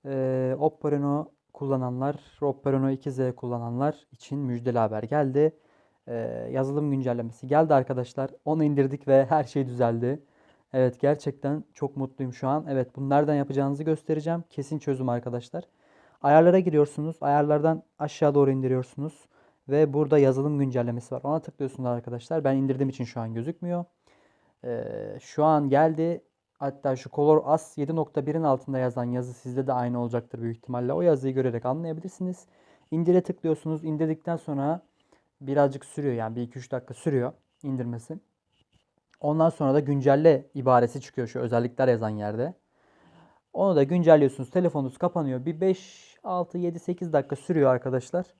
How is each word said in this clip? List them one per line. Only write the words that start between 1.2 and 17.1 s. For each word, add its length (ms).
kullananlar, 640
Oppo 320
Reno 180
iki 200
Z 260
kullananlar 760
için 260
müjdeli 400
haber 240
geldi. 540
Ee, 60
yazılım 380
güncellemesi 560
geldi 280
arkadaşlar. 560
Onu 200
indirdik 440
ve 200
her 160
şey 220
düzeldi. 560
Evet, 280
gerçekten 640
çok 220
mutluyum 360
şu 160
an. 200
Evet, 280
bunu 140
nereden 240
yapacağınızı 480
göstereceğim. 680
Kesin 280
çözüm 300
arkadaşlar. 560
Ayarlara 360
giriyorsunuz. 640